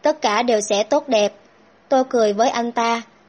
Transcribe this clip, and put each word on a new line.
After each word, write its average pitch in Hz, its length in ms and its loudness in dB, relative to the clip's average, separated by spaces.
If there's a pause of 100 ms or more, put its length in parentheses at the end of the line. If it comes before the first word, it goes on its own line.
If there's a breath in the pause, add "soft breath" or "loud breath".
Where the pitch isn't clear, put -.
"Tất 302 180 -2
cả 226 220 0
đều 240 180 2
sẽ 202 220 -2
tốt 285 260 -2
đẹp." 208 260 0 (540)
Tôi 262 160 2
cười 226 280 0
với 226 180 2
anh 240 220 -4
ta, 233 300 -2 (260)